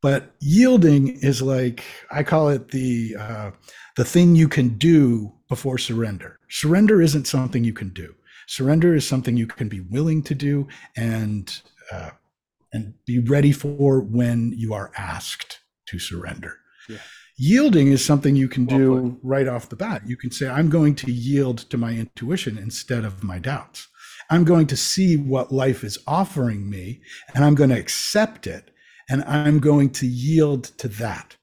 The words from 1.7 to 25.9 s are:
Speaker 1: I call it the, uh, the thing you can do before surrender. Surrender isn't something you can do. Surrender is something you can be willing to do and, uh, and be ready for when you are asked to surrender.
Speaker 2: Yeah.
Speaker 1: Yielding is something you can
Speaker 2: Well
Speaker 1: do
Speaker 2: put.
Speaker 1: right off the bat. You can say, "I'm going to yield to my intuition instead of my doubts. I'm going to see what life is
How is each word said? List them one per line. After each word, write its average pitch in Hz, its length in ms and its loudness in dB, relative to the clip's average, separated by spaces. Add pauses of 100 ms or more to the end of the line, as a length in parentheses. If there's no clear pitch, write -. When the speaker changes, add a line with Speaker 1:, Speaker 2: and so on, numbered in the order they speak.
Speaker 1:
I 147 140 -4
call 156 260 0
it 139 200 -4
the, 120 500 -4
uh, 107 320 -12 (460)
the 123 60 0
thing 175 320 6
you 160 120 8
can 127 220 0 (100)
do 131 520 4 (160)
before 131 300 -6
surrender. 113 640 -6 (100)
Surrender 190 540 4
isn't 147 240 2
something 127 360 -2
you 113 100 -2
can 98 160 -10
do. 85 260 -16 (320)
Surrender 160 480 2
is 135 120 0
something 127 300 -2
you 113 80 0
can 113 240 -8
be 98 120 -10
willing 147 420 -2
to 151 100 -6
do 143 340 -2 (300)
and, 110 640 -6 (300)
uh, 90 180 -12 (640)
and 110 220 -10 (100)
be 123 140 0
ready 143 320 4
for 139 500 2
when 117 520 -2
you 110 200 -6
are 98 240 -10
asked - 640 -12 (300)
to 90 100 -10
surrender. - 580 -12 (320)
Speaker 2:
Yeah. 107 80 -16 (400)
Speaker 1:
Yielding 175 520 4
is 139 140 2
something 143 320 2
you 135 120 2
can 123 180 -2
Speaker 2:
Well 131 140 0
Speaker 1:
do 131 220 4
Speaker 2:
put. 123 200 -6
Speaker 1:
right 135 260 -2
off 120 220 -8
the 113 60 -14
bat. 185 320 -8
You 123 100 -8
can 120 140 -10
say, 135 160 -6
"I'm 147 220 0
going 147 260 2
to 127 160 -8
yield 127 480 -2 (100)
to 131 80 -6
my 117 140 -4
intuition 117 680 -6
instead 110 480 -8
of 95 180 -10
my 90 140 -8
doubts. - 500 -10 (440)
I'm 170 140 4
going 165 200 4
to 139 120 -4
see 185 380 0
what 135 360 -2
life 135 320 0
is 101 240 -12